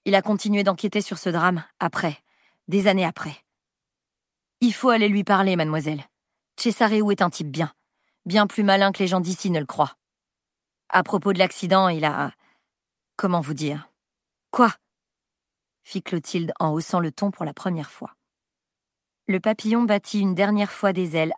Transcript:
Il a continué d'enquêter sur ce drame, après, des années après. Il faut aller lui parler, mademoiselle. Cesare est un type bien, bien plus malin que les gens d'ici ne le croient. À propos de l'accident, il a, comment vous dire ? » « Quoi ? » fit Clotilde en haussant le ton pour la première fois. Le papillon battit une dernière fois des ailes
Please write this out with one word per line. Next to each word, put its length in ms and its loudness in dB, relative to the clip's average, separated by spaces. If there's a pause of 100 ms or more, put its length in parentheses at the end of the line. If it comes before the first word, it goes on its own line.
Il 120 2
a 40 6
continué 440 0
d'enquêter 360 0
sur 160 -6
ce 140 -4
drame, 340 0 (140)
après, 440 -4 (440)
des 220 2
années 160 2
après. 400 -8 (1160)
Il 140 2
faut 160 2
aller 180 4
lui 140 2
parler, 320 2
mademoiselle. 500 -2 (520)
Cesare 360 0
est 300 2
un 80 2
type 200 -8
bien, 220 -4 (540)
bien 200 4
plus 180 -2
malin 260 4
que 80 -8
les 80 0
gens 140 0
d'ici 300 -4
ne 100 0
le 60 -6
croient. 300 -2 (920)
À 140 4
propos 300 -2
de 60 0
l'accident, 500 2
il 160 -2
a, 280 -2 (840)
comment 240 0
vous 140 -6
dire ? » « 340 -6 (640)
Quoi ? » 240 4 (1120)
fit 180 -8
Clotilde 560 -4
en 140 0
haussant 280 0
le 120 -2
ton 180 -2
pour 140 -10
la 100 -8
première 360 -6
fois. 240 -18 (1120)
Le 140 0
papillon 420 0
battit 380 0
une 140 0
dernière 380 0
fois 200 -2
des 240 -2
ailes 220 0